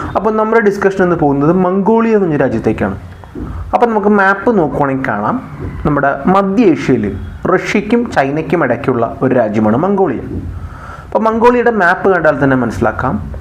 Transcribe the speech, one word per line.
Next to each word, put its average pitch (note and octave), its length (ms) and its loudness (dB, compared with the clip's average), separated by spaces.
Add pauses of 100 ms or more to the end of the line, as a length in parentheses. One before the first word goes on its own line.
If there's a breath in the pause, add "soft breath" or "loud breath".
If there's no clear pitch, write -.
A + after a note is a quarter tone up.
(160 loud breath)
അപ്പോൾ G#3 200 0
നമ്മുടെ A3 300 2
ഡിസ്കഷൻ G3 380 0
എന്ന് F3 180 2
പോകുന്നത് C#3+ 300 2 (120)
മംഗോളിയ A3 520 2
എന്ന F3 260 0
രാജ്യത്തേക്കാണ്. A2 540 -2 (800 loud breath)
അപ്പോൾ A#3+ 160 4
നമുക്ക് G#3 180 0
മാപ്പ് G3 500 2
നോക്കുവാണെങ്കിൽ C3+ 500 0
കാണാം, A2 280 -2 (500)
നമ്മുടെ C#3+ 240 2 (240)
മധ്യ G3 300 2 (100)
ഏഷ്യയിൽ G#2+ 420 0 (380)
റഷ്യയ്ക്കും G3+ 640 0
ചൈനയ്ക്കും D#3 480 0
ഇടയ്ക്കുള്ള A#2 580 0
ഒരു B2 180 2
രാജ്യമാണ് G#2+ 360 2
മംഗോളിയ. F3+ 440 0 (840 loud breath)
അപ്പോൾ - 120 -4
മംഗോളിയയുടെ A#3 520 2 (120)
മാപ്പ് F3+ 320 2
കണ്ടാൽ D3+ 300 2
തന്നെ C3+ 180 4
മനസ്സിലാക്കാം, A#2 800 -2